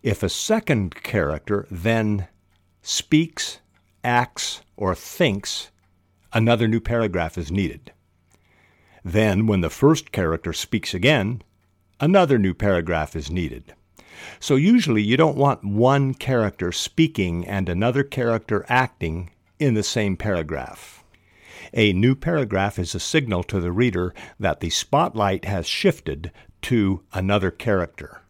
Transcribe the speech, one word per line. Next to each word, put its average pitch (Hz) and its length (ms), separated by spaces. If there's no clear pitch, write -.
If 104 180
a 101 60
second 117 720
character 92 680
then 104 560
speaks, - 760
acts, - 580
or 95 200
thinks, - 760
another 113 340
new 113 120
paragraph 98 580
is 80 140
needed. 95 400
Then, 104 400
when 104 160
the 82 80
first - 420
character 82 400
speaks - 420
again, 113 500
another 160 400
new 95 160
paragraph 85 600
is 76 140
needed. 78 460
So - 160
usually 151 480
you 110 120
don't 156 220
want 139 260
one 127 520
character 104 560
speaking 90 760
and 95 220
another 117 340
character 117 640
acting 90 600
in 135 160
the 107 80
same 101 340
paragraph. 80 840
A 107 200
new 113 220
paragraph 117 640
is 87 160
a 92 40
signal 110 440
to 95 180
the 87 100
reader 90 420
that 90 200
the 85 120
spotlight 110 720
has 95 220
shifted - 640
to 98 400
another 95 380
character. - 800